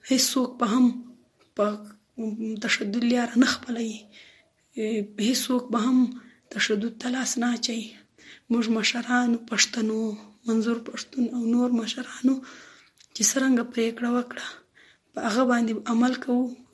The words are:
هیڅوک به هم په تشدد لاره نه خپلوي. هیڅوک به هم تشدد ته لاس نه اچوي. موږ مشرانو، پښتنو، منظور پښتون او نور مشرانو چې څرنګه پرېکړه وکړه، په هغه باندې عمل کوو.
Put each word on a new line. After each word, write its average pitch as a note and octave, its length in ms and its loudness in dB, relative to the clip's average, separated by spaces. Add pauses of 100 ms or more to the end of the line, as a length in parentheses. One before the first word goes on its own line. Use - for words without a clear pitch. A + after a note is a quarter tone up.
هیڅوک B3+ 520 2
به A#3+ 80 0
هم B3 200 6 (720)
په G#3 80 2 (960)
تشدد A3+ 420 -2
لاره A#3+ 320 0
نه B3 100 6
خپلوي. A3+ 540 -4 (1160)
هیڅوک B3 540 2
به A#3 80 2
هم B3+ 200 4 (500)
تشدد A3 480 -2
ته B3 120 -6
لاس B3+ 280 -2
نه A#3+ 160 0
اچوي. A3+ 320 -4 (640)
موږ A#3 220 2
مشرانو، A#3 680 0
پښتنو، A3 600 -2 (440)
منظور A3+ 340 0
پښتون - 560 -4
او B3 120 -2
نور A#3+ 240 2
مشرانو B3 640 0 (800)
چې - 80 -6
څرنګه C4 420 4
پرېکړه A#3 460 -2
وکړه، B3 380 -4 (680)
په - 60 -8
هغه A#3 240 2
باندې A#3 280 2 (120)
عمل A#3+ 300 4
کوو. B3 400 -2 (180)